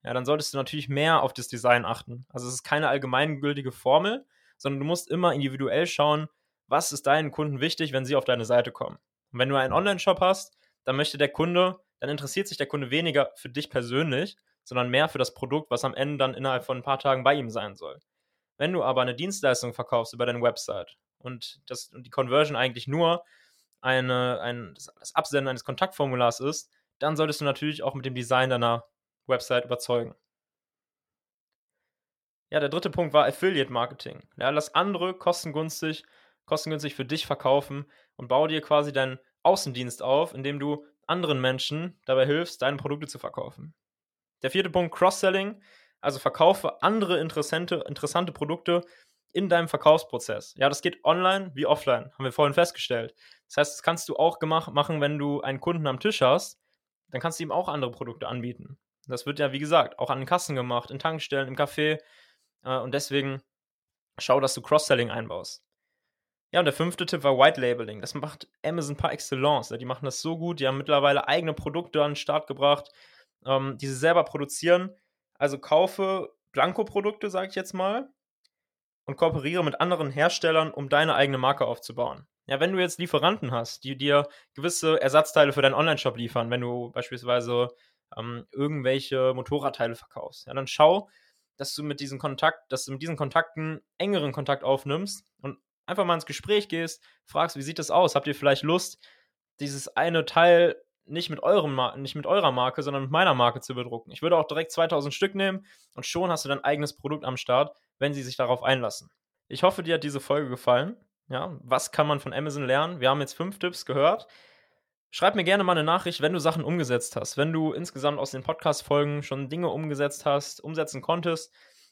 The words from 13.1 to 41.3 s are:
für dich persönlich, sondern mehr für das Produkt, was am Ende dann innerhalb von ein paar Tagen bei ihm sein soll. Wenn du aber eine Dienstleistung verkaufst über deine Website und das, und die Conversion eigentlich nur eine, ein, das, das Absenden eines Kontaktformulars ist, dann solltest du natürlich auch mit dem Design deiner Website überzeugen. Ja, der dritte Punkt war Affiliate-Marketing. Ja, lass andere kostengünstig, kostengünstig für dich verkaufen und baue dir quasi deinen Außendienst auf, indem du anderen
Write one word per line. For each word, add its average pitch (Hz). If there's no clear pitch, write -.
für -
dich 143
persönlich, 135
sondern 123
mehr 139
für 151
das 127
Produkt, 143
was 196
am 131
Ende 143
dann 131
innerhalb 131
von 131
ein 120
paar 135
Tagen 131
bei 143
ihm 127
sein 107
soll. 73
Wenn 160
du 160
aber 127
eine 123
Dienstleistung 135
verkaufst 117
über 120
deine 120
Website 117
und 127
das, -
und 127
die 120
Conversion 139
eigentlich 120
nur 165
eine, 127
ein, 117
das, -
das -
Absenden 139
eines 123
Kontaktformulars 131
ist, 143
dann 156
solltest 151
du 147
natürlich 147
auch 135
mit 131
dem 131
Design 127
deiner 117
Website 123
überzeugen. 120
Ja, 151
der 143
dritte 175
Punkt 151
war 151
Affiliate-Marketing. 135
Ja, 127
lass 147
andere 185
kostengünstig, 160
kostengünstig 151
für 131
dich 151
verkaufen 139
und 123
baue 143
dir 156
quasi 147
deinen 131
Außendienst 127
auf, 143
indem 139
du 147
anderen 160